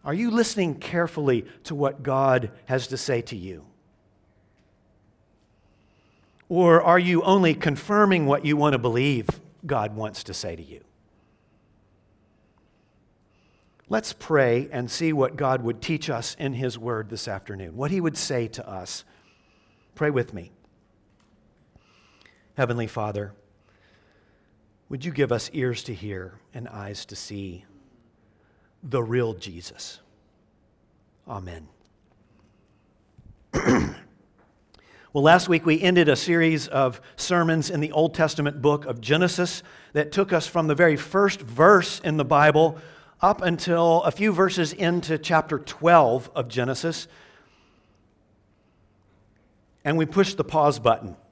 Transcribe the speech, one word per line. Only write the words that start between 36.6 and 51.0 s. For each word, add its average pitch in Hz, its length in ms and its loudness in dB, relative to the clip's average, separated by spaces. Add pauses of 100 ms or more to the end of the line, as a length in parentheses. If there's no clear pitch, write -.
of 135 320 0 (160)
sermons 165 540 0
in 160 100 -2
the 151 100 -2
Old 156 220 0
Testament 147 480 -2
book 147 240 2
of 120 160 -8
Genesis 175 600 -2 (320)
that 147 180 0
took - 180 -2
us 165 160 0
from 165 200 -2
the 151 80 2
very 156 220 4
first 196 440 0
verse 160 600 4
in 156 180 -2
the 143 60 0
Bible 151 520 4 (460)
up 196 180 2
until 170 640 2
a 165 80 2
few 208 200 0
verses 180 440 0
into 170 420 -2
chapter 156 420 0
twelve 139 760 4
of 120 140 -4
Genesis. 127 600 -4 (2750)
And 151 100 2
we 160 80 2
pushed 190 320 2
the 151 80 -2
pause 147 340 2
button. 107 380 0 (160)